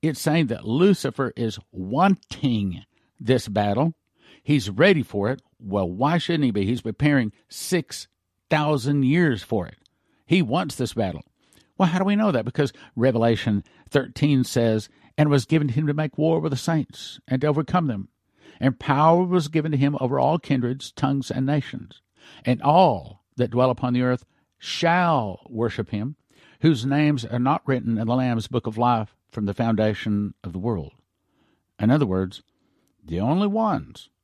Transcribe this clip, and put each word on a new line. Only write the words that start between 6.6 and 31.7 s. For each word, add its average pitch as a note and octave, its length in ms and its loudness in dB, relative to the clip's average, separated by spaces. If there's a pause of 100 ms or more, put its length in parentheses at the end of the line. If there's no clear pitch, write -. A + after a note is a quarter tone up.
He's A#2 160 -2
preparing B2+ 500 0 (160)
six - 640 -6 (400)
thousand D3 540 0
years C#3+ 380 2
for F#2+ 260 -4
it. - 100 -18 (480)
He F3+ 160 2
wants D3 340 -2
this B2 180 -4
battle. F2+ 300 -4 (540)
Well, F#3 100 2
how E3+ 100 0
do F#3 80 0
we G3+ 120 0
know G#3+ 140 2
that? A#2+ 120 0
Because C3+ 300 -2 (200)
Revelation A2+ 680 2 (260)
thirteen C3+ 540 0
says, A2+ 460 0 (280)
"And D3+ 120 4
was C#3 160 4
given D3+ 240 0
to A#2 40 -4
him D3+ 140 0
to D3 60 0
make D3+ 240 -4
war D#3+ 240 2
with D#3 100 -2
the C3+ 60 -4
saints - 680 -4
and C3 140 -2
to C#3+ 80 0
overcome D3+ 400 0
them. G#2 220 -6 (500)
And C3 180 2
power D#3+ 460 4
was F3+ 240 0
given D#3 240 -2
to D3 60 0
him C#3+ 240 2
over C3 180 0
all D3 200 2
kindreds, B2+ 520 -4
tongues, C3+ 400 -2
and C3 140 -2
nations. - 560 -4 (420)
And B2 180 0
all C3+ 640 2 (140)
that A#2+ 140 0
dwell B2+ 180 4
upon B2 240 -2
the B2 80 2
earth B2+ 240 0 (340)
shall E3 800 0 (100)
worship A2 400 -4
him, A2+ 260 -6 (460)
whose C#3+ 240 2
names C#3+ 400 2
are A#2+ 140 -4
not C3 280 0
written A#2 300 0
in A2 100 -2
the A#2 80 0
Lamb's B2 320 -2
book B2 200 -4
of G#2+ 100 -8
life A#2+ 380 0 (160)
from G#2+ 140 -4
the G2+ 80 -2
foundation G#2+ 800 -2 (100)
of F2+ 100 -12
the F#2 60 -6
world." F#2 340 -6 (840)